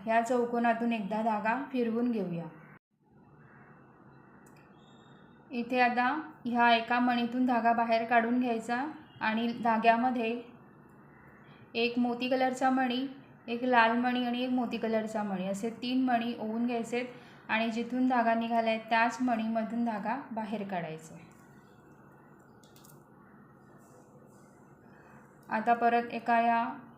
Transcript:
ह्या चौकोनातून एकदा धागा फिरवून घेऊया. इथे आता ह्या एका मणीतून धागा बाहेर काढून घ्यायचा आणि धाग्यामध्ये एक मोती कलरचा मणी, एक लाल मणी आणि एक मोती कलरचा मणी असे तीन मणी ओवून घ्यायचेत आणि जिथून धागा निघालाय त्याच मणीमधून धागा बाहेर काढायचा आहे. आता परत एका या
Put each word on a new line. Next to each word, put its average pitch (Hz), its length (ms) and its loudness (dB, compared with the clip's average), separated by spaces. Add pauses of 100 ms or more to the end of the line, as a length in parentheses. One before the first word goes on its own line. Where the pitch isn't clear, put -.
ह्या 226 160 4
चौकोनातून 233 720 0
एकदा 214 300 -2
धागा 220 400 -2 (100)
फिरवून 240 400 0
घेऊया. 170 320 -4 (3000)
इथे 247 300 -2
आता 240 260 4 (380)
ह्या 240 300 6
एका 233 240 2
मणीतून 247 480 0
धागा 233 260 2
बाहेर 226 320 2
काढून 233 360 2
घ्यायचा 240 440 -2 (360)
आणि 226 320 0 (120)
धाग्यामध्ये 233 800 2 (1300)
एक 240 240 0
मोती 247 300 -2
कलरचा 262 420 0
मणी, 262 360 0 (420)
एक 240 160 -4
लाल 233 280 6
मणी 247 340 0
आणि 240 160 -2
एक 254 80 -2
मोती 233 260 -2
कलरचा 220 460 -2
मणी 190 240 -4
असे 196 240 -4
तीन 254 340 -2
मणी 240 340 0
ओवून 220 280 -4
घ्यायचेत 240 380 -4 (440)
आणि 226 220 0
जिथून 240 380 -2
धागा 233 260 4
निघालाय 226 440 0
त्याच 226 420 0
मणीमधून 226 640 -2
धागा 220 360 -4 (120)
बाहेर 208 360 -6
काढायचा 165 460 -8
आहे. 160 100 -20 (4000)
आता 226 260 2
परत 233 280 2 (100)
एका 233 280 2
या 233 240 2 (340)